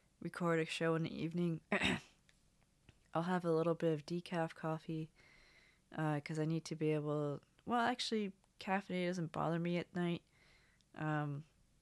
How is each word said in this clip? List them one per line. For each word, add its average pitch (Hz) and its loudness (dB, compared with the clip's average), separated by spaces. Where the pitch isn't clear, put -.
record 170 0
a 160 0
show 165 2
in 160 2
the 143 -4
evening, 165 0
<clears throat> - -4
I'll 160 2
have 175 0
a 165 4
little 160 4
bit 160 2
of 147 -4
decaf 175 -2
coffee, 160 -4
uh, 151 2
'cause 156 -6
I 156 2
need 160 0
to 160 -6
be 156 2
able, 147 0
well, 240 2
actually, 226 0
caffeine 180 0
doesn't 175 -2
bother 156 0
me 175 0
at - -4
night, 175 0
um, 147 -2